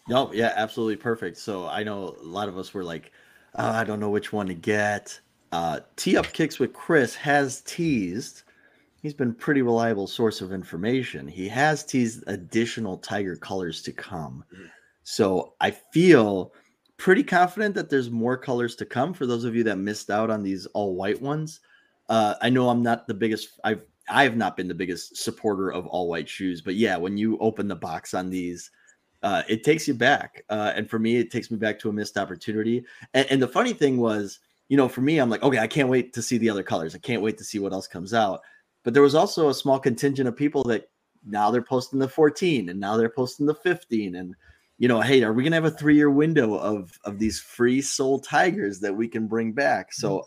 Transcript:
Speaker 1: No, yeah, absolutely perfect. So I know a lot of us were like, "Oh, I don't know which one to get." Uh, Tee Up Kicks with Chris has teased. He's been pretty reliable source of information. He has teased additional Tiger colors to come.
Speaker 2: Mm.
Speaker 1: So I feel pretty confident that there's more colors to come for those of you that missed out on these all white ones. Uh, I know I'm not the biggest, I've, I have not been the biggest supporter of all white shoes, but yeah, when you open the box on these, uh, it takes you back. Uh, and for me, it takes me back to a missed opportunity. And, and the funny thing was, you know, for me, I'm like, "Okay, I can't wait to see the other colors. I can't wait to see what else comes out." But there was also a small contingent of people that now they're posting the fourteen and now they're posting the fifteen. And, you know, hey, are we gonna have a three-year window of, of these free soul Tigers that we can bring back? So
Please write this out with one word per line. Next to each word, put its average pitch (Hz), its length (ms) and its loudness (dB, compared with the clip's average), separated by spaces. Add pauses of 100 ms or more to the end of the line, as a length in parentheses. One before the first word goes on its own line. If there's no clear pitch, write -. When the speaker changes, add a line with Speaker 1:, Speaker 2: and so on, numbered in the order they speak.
Speaker 1:
No, 113 260 2
yeah, 107 240 2
absolutely 110 400 -2
perfect. 107 420 -4
So 92 280 -6
I 82 160 -4
know 101 380 -8
a - 20 -18
lot 92 260 -6
of 90 80 -10
us 92 160 -10
were 95 120 -6
like, 82 280 -10 (440)
"Oh, 117 120 -2
I 113 160 0
don't 104 160 -4
know 104 100 -2
which 104 220 -2
one 107 140 -2
to 92 80 -6
get." 104 640 -2 (340)
Uh, 82 280 -2 (160)
Tee - 200 2
Up 165 100 2
Kicks - 320 -2
with 123 160 0
Chris 143 420 2
has 143 460 0
teased. 120 800 -4 (580)
He's 147 140 -10
been 123 200 0
pretty 139 280 0
reliable 117 440 2
source 110 340 -2
of 92 120 -8
information. 95 760 -4
He 90 220 -8
has 143 360 0
teased 120 420 -2
additional 104 720 -4
Tiger 95 380 -6
colors 90 460 -8
to 69 100 -10
come. 71 520 -12 (100)
Speaker 2:
Mm. 92 140 -20 (360)
Speaker 1:
So 95 560 0
I 190 100 2
feel 120 800 4 (440)
pretty 190 260 4
confident 185 540 2
that 165 120 -4
there's 131 220 0
more 120 260 0
colors 120 400 -4
to - 80 -10
come 143 300 -4
for - 100 -6
those 120 200 -2
of 117 100 -2
you 117 100 2
that 104 120 2
missed 101 340 -4
out 110 200 2
on 107 120 -2
these 98 240 -4
all 98 300 -4
white 95 260 -2
ones. 156 380 -6 (480)
Uh, 110 340 2
I 117 80 2
know 127 180 4
I'm 120 140 2
not 117 240 0
the 113 80 -6
biggest, 110 480 -4
I've, 107 200 -2 (260)
I 135 160 4
have 117 120 2
not 101 200 0
been 92 120 -4
the 90 60 -6
biggest 90 440 -8
supporter 98 520 -4
of 90 160 -6
all 87 220 -4
white 85 200 -4
shoes, 90 320 -6
but 95 140 -6
yeah, 101 220 2
when 92 200 -4
you 107 220 0
open 107 300 -2
the 92 80 -6
box 82 380 -10
on 92 160 -6
these, 90 400 -8 (520)
uh, 95 260 0
it 110 140 -2
takes 156 240 2
you 143 80 0
back. 120 540 0
Uh, 104 260 -2
and 107 160 -4
for 113 80 -2
me, 113 180 2
it 117 140 0
takes 113 200 -8
me 113 60 -4
back 107 220 -2
to - 100 -6
a 143 40 0
missed 104 260 -6
opportunity. 107 640 -4 (300)
And, 135 160 2
and 135 120 4
the 123 60 2
funny 233 260 0
thing 139 240 2
was, 107 420 -2 (280)
you 135 80 4
know, 135 120 6
for 123 120 -6
me, 151 180 2
I'm 123 120 4
like, 107 120 0
"Okay, 127 160 4
I 110 80 2
can't 135 220 2
wait 127 260 2
to 117 80 -6
see 123 140 0
the 110 140 2
other 98 120 0
colors. 82 320 -4
I 92 40 -16
can't 113 240 -2
wait 110 160 -2
to 101 60 -16
see - 140 -8
what 98 140 -2
else 95 140 -6
comes 95 260 -10
out." 104 280 2 (440)
But 120 100 0
there 143 80 10
was 139 120 8
also 165 340 4
a 131 60 2
small 135 260 2
contingent 135 480 0
of 117 80 -4
people 143 280 0
that 117 260 -2 (360)
now 104 240 2
they're 120 120 2
posting 127 360 -2
the 135 100 2
fourteen 147 600 2
and 92 100 -8
now 98 180 -2
they're 113 120 4
posting 127 380 -2
the 147 80 2
fifteen. 113 600 -2
And, 90 180 -12 (440)
you 120 80 4
know, 117 140 4
hey, 131 240 6
are 110 80 2
we 120 100 2
gonna 160 140 2
have 160 80 2
a 156 60 2
three-year 147 400 6
window 143 440 4
of, 95 500 -4
of 101 140 -8
these 107 220 -2
free 123 420 0
soul 135 380 -2
Tigers 147 600 0
that 101 140 -2
we 113 140 -2
can 113 180 -4
bring 113 260 -2
back? 123 400 0
So 101 340 -2